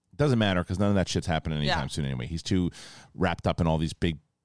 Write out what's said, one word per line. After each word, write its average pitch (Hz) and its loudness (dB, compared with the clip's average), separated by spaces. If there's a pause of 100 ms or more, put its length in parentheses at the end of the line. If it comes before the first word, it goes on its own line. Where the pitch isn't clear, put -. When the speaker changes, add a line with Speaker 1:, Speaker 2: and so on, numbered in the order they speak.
(120)
Speaker 1:
it - -20
doesn't 139 4
matter 95 4
'cause 90 -4
none 101 2
of 101 4
that 92 2
shit's - -2
happening 80 0
anytime 76 0
Speaker 2:
Yeah. 65 -6
Speaker 1:
soon 78 -6
anyway. 65 -6
He's 82 -6
too 92 0 (440)
wrapped 90 0
up 85 0
in 85 2
all 80 2
these 78 -2
big 85 0 (260)